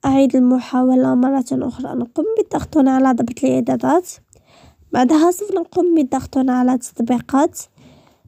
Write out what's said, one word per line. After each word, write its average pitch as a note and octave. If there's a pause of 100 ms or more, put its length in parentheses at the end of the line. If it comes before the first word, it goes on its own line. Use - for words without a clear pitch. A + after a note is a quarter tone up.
أعيد C4+
المحاولة B3+
مرة C4
أخرى. B3+
نقوم B3 (120)
بالضغط -
هنا C4+
على C4
ضبط A#3+
الإعدادات. C4 (800)
بعدها D4+
سوف G4+
نقوم F4
بالضغط C4+
هنا C4
على B3+
تطبيقات. B3 (680)